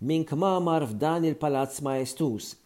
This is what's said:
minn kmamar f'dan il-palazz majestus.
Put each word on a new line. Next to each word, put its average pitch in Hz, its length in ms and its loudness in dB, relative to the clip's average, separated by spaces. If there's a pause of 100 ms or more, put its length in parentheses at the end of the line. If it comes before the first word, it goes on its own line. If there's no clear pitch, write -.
minn 160 160 2
kmamar 170 640 2
f'dan 160 400 0
il-palazz 139 560 0
majestus. 131 680 -2 (100)